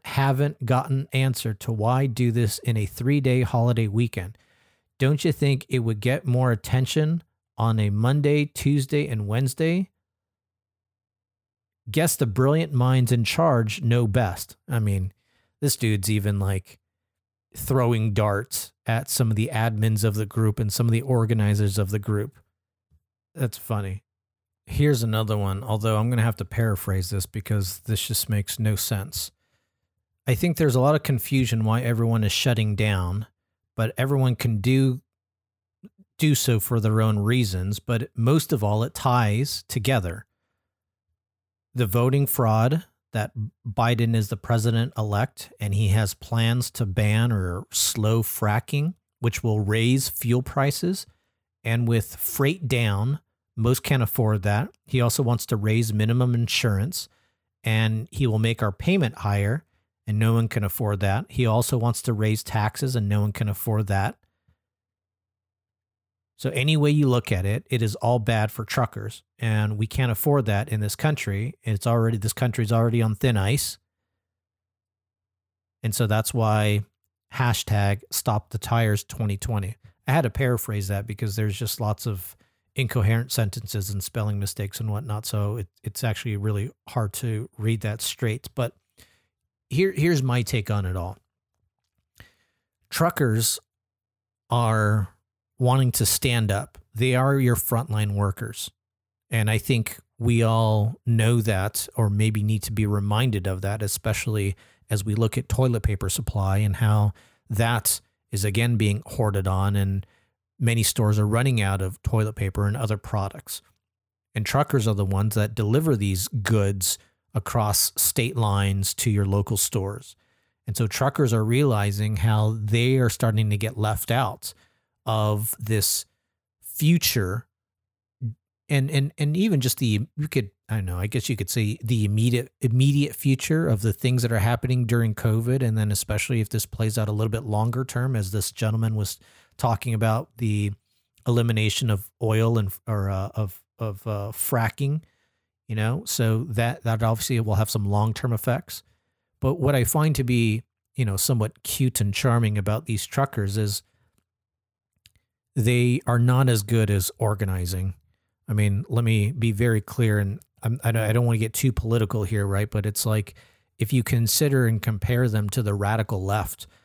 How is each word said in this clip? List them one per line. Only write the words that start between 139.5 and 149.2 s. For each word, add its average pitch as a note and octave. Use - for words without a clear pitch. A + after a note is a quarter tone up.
talking A#2
about A2+
the G#2
elimination A#2
of G2+
oil A2+
and, G2
or, G2+
uh, F#2+
of, G#2
of, G#2+
uh, G#2
fracking, C#3
you G#2+
know, A#2
so A2+
that, A#2
that A2+
obviously A2+
will G#2+
have G#2+
some G#2
long-term G#2+
effects. -